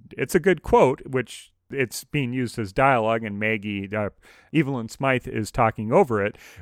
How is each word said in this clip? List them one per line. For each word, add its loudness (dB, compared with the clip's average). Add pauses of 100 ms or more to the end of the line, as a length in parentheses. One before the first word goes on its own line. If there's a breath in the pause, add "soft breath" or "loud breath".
(100)
it's -4
a 4
good 0
quote, 2
which -6 (180)
it's -4
being -4
used -4
as -6
dialogue, 2
and -6
Maggie, -2
uh, -2 (420 loud breath)
Evelyn 0
Smythe -2
is -6
talking 0
over 4
it, -4 (260 loud breath)